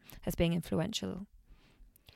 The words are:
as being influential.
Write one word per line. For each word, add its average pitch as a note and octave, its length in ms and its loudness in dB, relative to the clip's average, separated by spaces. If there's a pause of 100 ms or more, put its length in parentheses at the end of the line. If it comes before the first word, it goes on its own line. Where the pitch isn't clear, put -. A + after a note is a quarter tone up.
(260)
as E3+ 80 0
being E3+ 200 4
influential. E3+ 760 -2 (880)